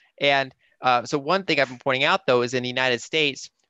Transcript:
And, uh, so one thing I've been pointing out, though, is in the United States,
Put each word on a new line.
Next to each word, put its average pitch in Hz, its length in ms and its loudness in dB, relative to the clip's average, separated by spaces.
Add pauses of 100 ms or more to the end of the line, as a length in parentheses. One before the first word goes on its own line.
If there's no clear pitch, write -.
(200)
And, 139 340 2 (280)
uh, 120 220 2
so 151 140 -4
one 170 260 -2
thing 156 160 0
I've 131 80 2
been 123 100 -14
pointing 131 260 0
out, 175 220 0
though, 123 160 4
is 123 120 -4
in 127 80 0
the 123 60 -2
United 127 340 -2
States, 147 480 -4 (200)